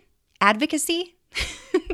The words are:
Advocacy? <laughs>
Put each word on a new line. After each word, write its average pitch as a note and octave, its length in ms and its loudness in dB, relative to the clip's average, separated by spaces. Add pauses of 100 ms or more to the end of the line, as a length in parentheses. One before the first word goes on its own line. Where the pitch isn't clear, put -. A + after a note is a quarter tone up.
(420)
Advocacy? D#4 760 0 (180)
<laughs> - 380 -6 (200)